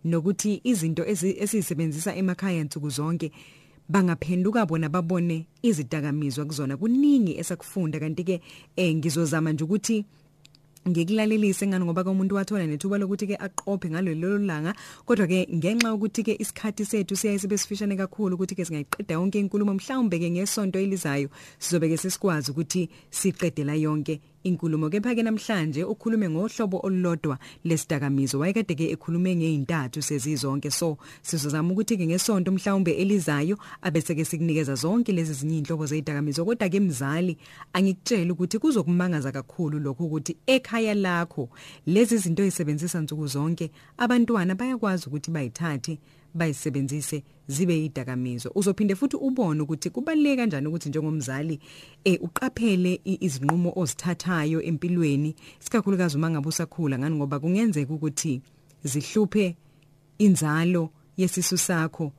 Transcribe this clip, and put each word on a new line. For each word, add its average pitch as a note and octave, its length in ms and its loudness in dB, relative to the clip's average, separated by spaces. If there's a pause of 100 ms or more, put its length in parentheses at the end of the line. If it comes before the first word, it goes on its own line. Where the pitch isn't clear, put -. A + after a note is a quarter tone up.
nokuthi E3+ 580 0
izinto E3 400 0
ezi-, F#3 380 -2
esizisebenzisa E3 720 -2
emakhaya F#3 480 0
nsuku D3 260 -6
zonke D3+ 420 -2 (580)
bangaphenduka F3+ 760 2
bona D#3+ 240 -2
babone E3+ 580 0 (140)
izidakamizwa D3 840 0
kuzona. C#3 320 -4
Kuningi A#3+ 600 4
esakufunda E3 640 -4
kanti-ke, E3 420 -2 (340)
eh, F3 200 2
ngizozama D#3+ 560 2
nje D#3 120 0
ukuthi G#3 420 0 (840)
ngikulalelise G3+ 760 2
ngani F#3 180 2
ngoba E3+ 180 0
ke F3+ 60 0
umuntu F#3+ 260 2
wathola G3 320 0
nethuba E3+ 300 -2
lokuthi-ke G3+ 400 -2
aqophe G3 520 -4
ngalo E3 240 0
lelo F3+ 240 0
langa. F3 360 -2 (320)
Kodwa-ke F#3 480 2
ngenxa G#3 340 0
yokuthi-ke A3 520 0
isikhathi G#3+ 460 -6
sethu G3 300 -2
siyaye G3+ 240 0
sibe G3 180 -2
sifishane G3+ 380 -2
kakhulu F#3+ 400 -2
ukuthi-ke F#3 300 -4
singayiqeda D#3+ 480 -4
yonke F#3 260 2
inkulumo, G3+ 340 0
mhlawumbe-ke G3 580 0
ngesonto F#3+ 480 0
elizayo E3 500 0 (300)
sizobe-ke E3 380 2
sesikwazi D#3+ 540 -2
ukuthi E3 380 -2 (220)
siqede E3+ 520 0
la C#3+ 120 -2
yonke D3+ 460 0 (220)
inkulumo. D#3+ 460 0
Kepha-ke A3 340 0
namhlanje F#3 600 0
ukhulume A3 460 0
ngohlobo F#3+ 540 -2
olulodwa E3+ 540 0 (260)
lesidakamizwa. C#3 760 0
Wayekade-ke E3+ 500 0
ekhulume E3+ 460 0
ngey'ntathu D3+ 680 0
sezizonke. C#3+ 680 -2
So, D#3 260 0 (240)
sizozama D#3 520 0
ukuthi-ke G3+ 340 0
ngesonto F#3 440 2
mhlawumbe F#3+ 400 2
elizayo F3 680 2 (240)
abese-ke D#3+ 440 0
sikunikeza D#3 500 0
zonke G3 360 2
lezi E3 220 0
zinye D3+ 280 -2
iy'nhlobo D#3 240 -2
zey'dakamizwa. D3 600 -2
Kodwa-ke G3 340 2
mzali, D#3+ 580 0 (360)
angikutshele F#3 580 2
ukuthi F3+ 280 -2
kuzokumangaza F3 720 2
kakhulu D3 480 -4
lokhu C#3 260 -4
ukuthi D#3 320 -4 (100)
ekhaya A#3 460 2
lakho F3 560 0 (360)
lezi A3 320 6
zinto F3+ 260 2
ey'sebenzisa E3 580 0
nsuku D3+ 260 -4
zonke, D3+ 440 -2 (260)
abantwana A3+ 580 4
bayakwazi G#3+ 520 -2
ukuthi D3 240 -6
bayithathe, D3+ 680 -4 (340)
bayisebenzise C#3+ 880 -2 (240)
zibe E3 280 2
yidakamizwa. B2+ 800 -4
Uzophinde G3 400 2
futhi C#4 220 -2
ubone A#3+ 440 2
ukuthi D3+ 280 -4
kubaluleke D4 460 2
kanjani E3+ 320 0
ukuthi D#3+ 220 -4
njengomzali, D3+ 720 -2 (440)
eh, F3+ 180 4
uqaphele F3+ 840 0
i-, F#3+ 160 -2
izinqumo E3+ 540 0
ozithathayo E3+ 840 -2
empilweni, D#3 760 0 (260)
isikakhulukazi F#3 560 0
uma E3 120 0
ngabe D3+ 180 -2
usakhula D#3 520 -2
ngani D3+ 160 0
ngoba C#3+ 240 -2
kungenzeka D#3+ 540 0
ukuthi D3 480 -4 (420)
zihluphe F3+ 720 0 (640)
inzalo E3 720 4 (280)
yesisu F3+ 400 0
sakho D#3+ 600 0